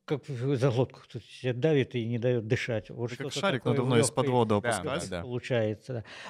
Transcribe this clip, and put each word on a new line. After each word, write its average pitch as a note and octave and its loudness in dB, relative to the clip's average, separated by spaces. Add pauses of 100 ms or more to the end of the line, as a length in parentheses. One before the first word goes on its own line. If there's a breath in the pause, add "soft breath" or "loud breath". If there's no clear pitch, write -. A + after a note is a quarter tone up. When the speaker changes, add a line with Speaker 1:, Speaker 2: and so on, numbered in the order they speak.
Speaker 1:
как - -4
в, C3+ -2
за A#2+ 4
глотку A#2 -2
кто-то - -16
тебя - -4
давит C3 2
и A#2 -2
не A#2+ -2
даёт A#2 2
дышать. A2+ -2
Вот A#2+ -6
Speaker 2:
Это B2 -8
как C#3+ -8
Speaker 1:
что-то E3 -2
Speaker 2:
шарик F#3+ 0
Speaker 1:
такое D3+ 0
Speaker 2:
надувной B2+ 2
Speaker 1:
в - 8
Speaker 2:
из-под - 2
Speaker 1:
лёгкой C#3 0
Speaker 2:
воды A#2 4
Speaker 3:
Да, - 6
Speaker 2:
опускается. G2+ -2
Speaker 3:
да, F#2 -4
да. E2+ -6
Speaker 1:
получается, A#2+ -2
да. A2+ -8 (260 loud breath)